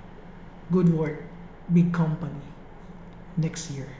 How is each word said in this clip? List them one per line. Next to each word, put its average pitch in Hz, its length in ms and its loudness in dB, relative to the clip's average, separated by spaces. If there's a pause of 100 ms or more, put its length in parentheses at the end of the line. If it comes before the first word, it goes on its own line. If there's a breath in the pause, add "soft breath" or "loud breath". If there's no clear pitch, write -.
(680)
good 170 220 8
work, 156 360 2 (420)
big 170 220 8
company, 156 520 0 (920)
next - 360 0
year." 135 160 -6 (140)